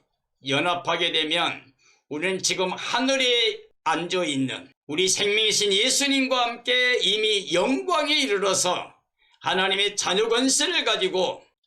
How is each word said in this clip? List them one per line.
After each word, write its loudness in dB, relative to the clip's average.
연합하게 0
되면 -2
우리는 -4
지금 -2
하늘에 0
앉아있는 -2
우리 0
생명이신 2
예수님과 2
함께 0
이미 0
영광에 0
이르러서 0
하나님의 0
자녀 0
권세를 2
가지고 -2